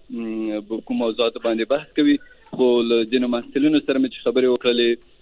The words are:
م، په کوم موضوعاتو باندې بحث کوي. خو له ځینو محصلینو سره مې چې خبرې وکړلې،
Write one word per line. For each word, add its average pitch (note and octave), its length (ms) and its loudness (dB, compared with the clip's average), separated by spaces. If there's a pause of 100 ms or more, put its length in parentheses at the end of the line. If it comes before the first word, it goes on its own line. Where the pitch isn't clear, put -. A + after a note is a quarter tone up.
(100)
م، A2 500 -6
په G#2+ 240 -8
کوم B2 120 -6
موضوعاتو A#2 440 -2
باندې A2+ 300 -2
بحث D3+ 260 -4
کوي. D3 220 4 (380)
خو B2 260 4
له A#2 220 2
ځینو B2 240 -2
محصلینو C#3 580 0
سره C3+ 120 0
مې C3 100 2
چې - 160 -14
خبرې B2+ 260 2
وکړلې، A#2+ 460 2 (260)